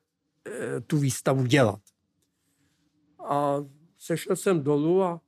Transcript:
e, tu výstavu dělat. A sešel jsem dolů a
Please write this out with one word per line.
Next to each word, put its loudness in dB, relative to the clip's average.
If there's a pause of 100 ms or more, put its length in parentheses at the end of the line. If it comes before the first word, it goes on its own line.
(460)
e, -8
tu -2
výstavu 0
dělat. 4 (1500)
A 0 (420)
sešel -4
jsem 0
dolů 2
a -4